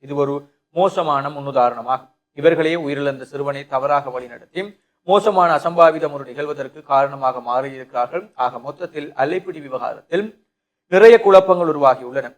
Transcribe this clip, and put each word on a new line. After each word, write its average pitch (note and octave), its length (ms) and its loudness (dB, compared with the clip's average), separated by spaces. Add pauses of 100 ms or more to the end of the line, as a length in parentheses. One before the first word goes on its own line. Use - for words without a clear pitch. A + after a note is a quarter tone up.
இது C#3 140 -12
ஒரு C#3+ 200 -2 (360)
மோசமான D#3+ 580 -2
முன்னுதாரணமாகும். C3 840 -2 (220)
இவர்களே D#3+ 420 2
உயிரிழந்த C#3 480 -6
சிறுவனை C#3 440 -8
தவறாக C#3 440 -2
வழிநடத்தி B2+ 520 -12 (460)
மோசமான F#3+ 460 4
அசம்பாவிதம் D#3+ 580 2
ஒரு C#3 120 -12
நிகழ்வதற்கு C#3+ 580 -10
காரணமாக C#3 580 -2
மாறியிருக்கிறார்கள். C3 920 -6
ஆக B2 240 -4
மொத்தத்தில் D3 560 -12
அல்லைப்பிடி E3 460 -4
விவகாரத்தில் C3 640 -8 (640)
நிறைய A3+ 280 8
குழப்பங்கள் F#3+ 480 4
உருவாகியுள்ளன C3 680 0